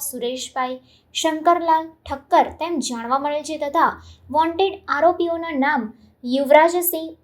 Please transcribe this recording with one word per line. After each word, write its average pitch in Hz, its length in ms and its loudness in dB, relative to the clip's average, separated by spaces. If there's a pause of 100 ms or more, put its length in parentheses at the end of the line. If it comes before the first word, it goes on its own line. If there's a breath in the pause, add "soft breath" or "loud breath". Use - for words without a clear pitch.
સુરેશભાઈ 254 760 -8 (360 soft breath)
શંકરલાલ 320 720 0 (220)
ઠક્કર, 277 400 0 (140)
તેમ 330 260 -4
જાણવા 240 320 -4
મળેલ 294 300 -4
છે 311 100 -8
તથા 285 340 0 (380 loud breath)
વોન્ટેડ 330 440 0 (220)
આરોપીઓના 330 680 0
નામ 277 200 0 (400 soft breath)
યુવરાજસિંહ 320 880 4 (140)